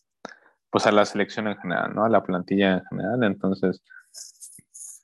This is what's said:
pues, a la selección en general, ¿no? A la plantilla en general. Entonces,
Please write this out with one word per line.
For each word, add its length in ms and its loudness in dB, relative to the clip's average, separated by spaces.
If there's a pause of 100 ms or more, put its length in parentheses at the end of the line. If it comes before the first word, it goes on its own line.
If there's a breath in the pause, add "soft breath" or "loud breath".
(680 loud breath)
pues, 160 0
a 60 6
la 140 6
selección 420 -4
en 100 -6
general, 380 -4
¿no? 100 0
A 40 2
la 120 4
plantilla 520 2
en 120 -2
general. 380 -2
Entonces, 600 -2 (1200 loud breath)